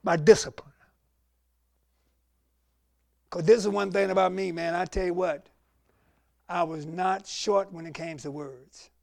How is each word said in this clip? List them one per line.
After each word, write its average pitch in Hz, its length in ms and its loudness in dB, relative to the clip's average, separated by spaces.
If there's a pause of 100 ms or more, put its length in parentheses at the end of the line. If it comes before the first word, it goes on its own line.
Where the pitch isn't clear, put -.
By 170 140 2
discipline. 147 560 4 (2500)
'Cause 175 140 -6
this 220 140 8
is 208 100 -2
one 202 240 -4
thing 196 180 0
about 185 220 2
me, 190 180 -4
man. 165 240 -4
I 180 100 -2
tell 185 220 -4
you 175 80 -2
what, 175 340 -4 (1000)
I 175 160 -2
was 160 220 -8
not 185 400 -4
short 196 460 -2
when 165 140 -12
it 160 80 -14
came 165 240 -10
to 143 140 -10
words. 139 580 -16 (120)